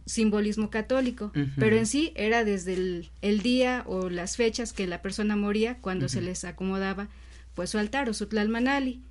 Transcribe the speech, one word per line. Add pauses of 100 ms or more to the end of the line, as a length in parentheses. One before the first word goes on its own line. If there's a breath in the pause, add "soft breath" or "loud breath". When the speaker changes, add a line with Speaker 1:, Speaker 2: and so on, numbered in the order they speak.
Speaker 1:
simbolismo
católico, (100)
Speaker 2:
Ujú.
Speaker 1:
pero
en
sí
era
desde
el, (100)
el
día
o
las
fechas
que
la
persona
moría
cuando
se
Speaker 2:
Ujú.
Speaker 1:
les
acomodaba, (460 soft breath)
pues,
su
altar
o
su
tlalmanali.